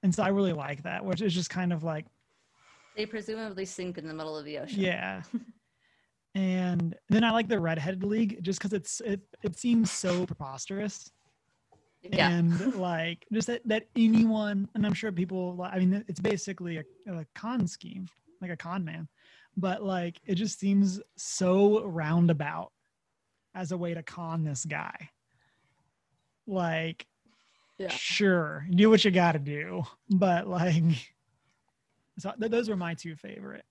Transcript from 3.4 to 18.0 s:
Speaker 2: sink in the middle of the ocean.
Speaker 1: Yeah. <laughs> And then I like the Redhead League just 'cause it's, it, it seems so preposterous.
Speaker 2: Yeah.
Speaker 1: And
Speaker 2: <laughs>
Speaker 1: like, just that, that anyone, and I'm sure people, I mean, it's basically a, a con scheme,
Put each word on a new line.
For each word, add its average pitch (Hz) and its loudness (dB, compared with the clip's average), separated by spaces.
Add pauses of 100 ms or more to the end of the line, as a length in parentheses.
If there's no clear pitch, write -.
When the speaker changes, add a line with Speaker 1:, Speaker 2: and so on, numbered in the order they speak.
Speaker 2:
sink 180 -8
in 156 -10
the 156 -10
middle 156 -8
of 151 -8
the 147 -8
ocean. 202 -6
Speaker 1:
Yeah. 180 -2 (100)
<laughs> - - (1040)
And 180 0 (140)
then 220 6
I 226 2
like 226 2
the 226 0
Redhead 170 -2
League 214 0
just 190 -2
'cause 202 -4
it's, - -6
it, 208 -4 (240)
it 190 -4
seems 226 4
so 180 0
preposterous. 190 -8 (960)
Speaker 2:
Yeah. - 4
Speaker 1:
And 170 4
Speaker 2:
<laughs> - -4
Speaker 1:
like, 170 -4
just 214 0
that, 240 -6
that 220 0
anyone, 220 4
and 214 2
I'm 208 2
sure 220 -4
people, 180 -4
I 185 -2
mean, 190 4
it's 180 -8
basically 185 -4
a, 156 -8 (280)
a 160 -8
con 226 -2
scheme, 180 -10 (340)